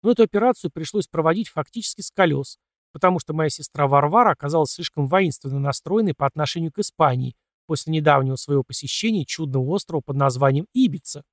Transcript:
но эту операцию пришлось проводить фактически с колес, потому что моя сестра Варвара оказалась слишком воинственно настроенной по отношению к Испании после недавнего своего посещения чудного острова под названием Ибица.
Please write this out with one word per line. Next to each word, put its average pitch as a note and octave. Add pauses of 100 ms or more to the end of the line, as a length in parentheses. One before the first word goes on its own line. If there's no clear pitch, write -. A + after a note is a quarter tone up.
но A3+
эту A#3
операцию G#3+
пришлось -
проводить E3+
фактически -
с -
колес, D3 (340)
потому F3+
что -
моя D#3
сестра C#3+
Варвара D#3
оказалась D3
слишком D3
воинственно C#3+
настроенной D#3+
по C#3
отношению D#3
к -
Испании C3 (320)
после D#3+
недавнего C#3
своего C#3
посещения G3+
чудного C3
острова E3
под C3+
названием C#3
Ибица. E3+